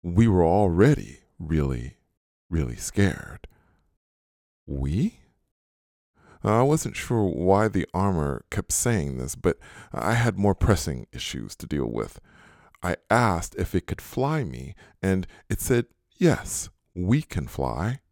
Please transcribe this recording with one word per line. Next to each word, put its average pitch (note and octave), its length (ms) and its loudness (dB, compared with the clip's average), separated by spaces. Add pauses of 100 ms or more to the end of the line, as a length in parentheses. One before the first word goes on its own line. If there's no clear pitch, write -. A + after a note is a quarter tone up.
We F2 240 4
were F#2 180 6
already F2 760 4 (180)
really, C#2 600 -2 (520)
really C#2 260 -2
scared. - 720 -2 (1200)
We? D2 540 -2 (1200)
I A2 200 4
wasn't D3 340 0
sure A2+ 280 0
why F#2+ 440 2
the F#2 240 0
armor E2+ 580 0
kept - 220 -4
saying D2 460 0
this, B1+ 160 -8
but - 240 0 (340)
I E2+ 220 -2
had A#2 240 0
more G2+ 160 4
pressing D2 580 0
issues - 440 -10
to - 100 -14
deal C#2 200 -2
with. A1+ 340 -8 (640)
I F2 140 -4 (140)
asked G#2 460 2
if - 180 -4
it F2+ 120 -2
could - 140 -8
fly C#3 440 -2
me, C2 300 -10 (280)
and F#2+ 240 0 (220)
it - 120 -4
said, A#2+ 260 0 (300)
"Yes, - 540 0 (240)
we G2 280 0
can C2+ 260 -6
fly." C#2+ 520 -4 (120)